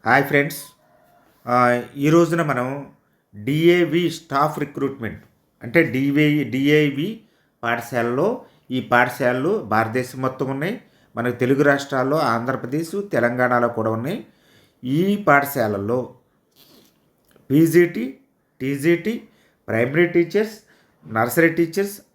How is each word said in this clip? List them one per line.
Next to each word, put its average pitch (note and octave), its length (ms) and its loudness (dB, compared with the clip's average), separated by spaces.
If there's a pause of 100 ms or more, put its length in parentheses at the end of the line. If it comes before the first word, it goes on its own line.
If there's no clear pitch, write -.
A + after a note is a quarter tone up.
హాయ్ C#3 180 4
ఫ్రెండ్స్, D3 380 -2 (840)
ఆ, B2 360 2 (140)
ఈ C#3+ 140 0
రోజున E3+ 320 4
మనం C3+ 500 -4 (520)
డిఏవి E3 680 2
స్టాఫ్ D3 480 -2
రిక్రూట్‌మెంట్ C3+ 640 -6 (380)
అంటే D3 200 2
డివై, C#3+ 640 0
డిఐవి D3 800 0 (380)
పాఠశాలలో, A#2+ 840 -2 (260)
ఈ B2+ 100 -2
పాఠశాలలు B2+ 840 0
భారతదేశం A2+ 580 -2
మొత్తం C3 300 -4
ఉన్నాయి, D#3 300 -6 (360)
మనకు A#2+ 200 -4
తెలుగు C3+ 260 2
రాష్ట్రాల్లో C#3 560 2
ఆంధ్రప్రదేశ్, C3 840 -2 (100)
తెలంగాణలో B2 560 2
కూడా A2+ 220 -2
ఉన్నాయి. A#2+ 360 -6 (580)
ఈ F#3 440 0
పాఠశాలల్లో A#2+ 840 0 (1400)
పీజీటీ, F3 640 4 (460)
టీజీటీ, E3 640 -2 (460)
ప్రైమరీ C3+ 380 2
టీచర్స్, F3 520 -2 (480)
నర్సరీ A#2+ 420 2
టీచర్స్ E3+ 520 -2 (140)